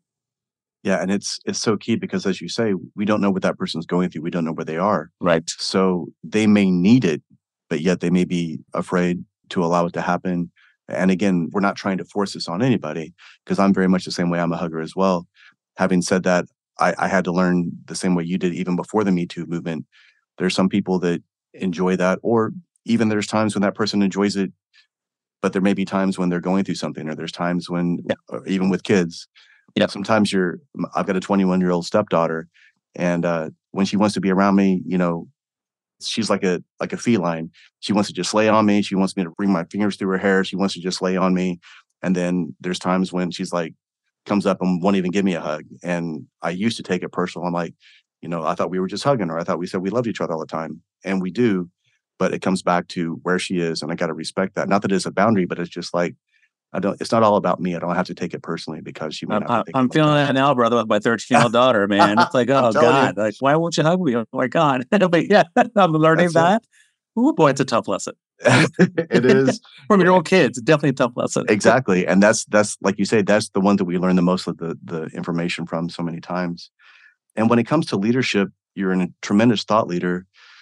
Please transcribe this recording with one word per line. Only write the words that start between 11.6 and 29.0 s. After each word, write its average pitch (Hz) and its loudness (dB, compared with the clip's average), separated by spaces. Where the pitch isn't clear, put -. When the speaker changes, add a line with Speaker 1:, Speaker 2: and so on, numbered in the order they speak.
Speaker 1:
not 95 0
trying 95 -4
to 87 -10
force 101 -6
this 90 -10
on 85 -6
anybody, 80 -2
'cause 92 -2
I'm 98 6
very 92 2
much 92 2
the 85 -10
same 87 -2
way. 87 -2
I'm 85 -2
a 82 -4
hugger 82 -6
as 80 -10
well. 92 0
Having 92 2
said 92 0
that, 90 2
I, 87 2
I 92 -2
had 92 0
to 90 -4
learn 90 2
the - -12
same 92 -2
way 85 -2
you 90 -4
did, 90 -2
even 90 -4
before 101 -2
the 98 2
Me 87 0
Too 85 -10
movement. 82 -8
There's 92 -2
some 95 2
people 92 -2
that 87 -2
enjoy 92 -2
that, 92 0
or 110 0
even 113 0
there's 104 0
times 107 0
when 101 0
that 98 2
person 104 0
enjoys 98 0
it, 98 -2
but 95 -2
there 98 0
may 98 2
be 95 -2
times 95 -2
when 90 0
they're 87 -2
going 92 0
through 90 -6
something, 76 -8
or 80 -8
there's 80 -10
times 87 -4
when, 87 -2
Speaker 2:
Yeah. - -2
Speaker 1:
or - -10
even 95 -2
with 90 -2
kids, 90 -2